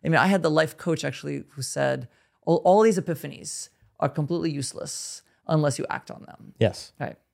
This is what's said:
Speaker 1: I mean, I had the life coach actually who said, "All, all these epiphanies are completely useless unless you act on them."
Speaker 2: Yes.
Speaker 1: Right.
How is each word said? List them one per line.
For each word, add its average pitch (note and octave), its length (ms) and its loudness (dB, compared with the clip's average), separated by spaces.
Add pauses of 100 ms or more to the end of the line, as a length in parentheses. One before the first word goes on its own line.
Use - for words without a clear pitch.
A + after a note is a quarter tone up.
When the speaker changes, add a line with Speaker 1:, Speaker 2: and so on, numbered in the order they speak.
Speaker 1:
I - 40 0
mean, D#3+ 100 6
I D3+ 100 6
had F#3+ 140 4
the E3 80 2
life D#3 260 2
coach D#3+ 280 -4
actually C#3+ 440 -6
who C#3 140 -12
said, C3 440 -2 (360)
"All, E3+ 160 2
all G3 240 6
these A3 140 6
epiphanies D3+ 760 -8 (280)
are - 100 0
completely E3 440 -2
useless - 720 -10 (260)
unless D3+ 320 2
you - 100 -4
act - 220 -8
on - 160 -16
them." - 320 -20
Speaker 2:
Yes. - 400 0
Speaker 1:
Right. - 160 -8 (180)